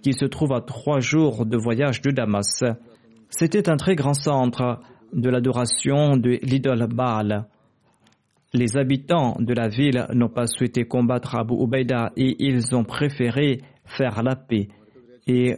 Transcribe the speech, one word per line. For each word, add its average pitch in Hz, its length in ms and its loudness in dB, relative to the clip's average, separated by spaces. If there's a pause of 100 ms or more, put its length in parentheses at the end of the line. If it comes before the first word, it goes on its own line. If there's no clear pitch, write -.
qui 135 120 2
se 139 100 -2
trouve 135 300 0
à 117 80 -2
trois - 380 -2
jours 127 440 2
de 113 140 0
voyage 117 420 0
de 139 100 0
Damas. 107 540 0 (640)
C'était 170 400 0
un 160 80 2
très 185 180 0
grand 143 200 0
centre 127 680 0 (320)
de 123 160 -2
l'adoration 127 880 2
de 120 260 2
l'idole 127 440 0
Baal. 107 600 -2 (1080)
Les 120 240 0
habitants 135 600 0
de 117 140 0
la 117 160 0
ville 123 460 0
n'ont 120 160 2
pas 120 160 -2
souhaité 120 380 -2
combattre 123 500 0
Abu 117 260 -2
Ubaïda 123 560 0
et 131 220 0
ils 127 360 0
ont 120 100 2
préféré 135 760 0 (240)
faire 117 380 -2
la 131 120 0
paix. 107 340 -2 (640)
Et 123 280 2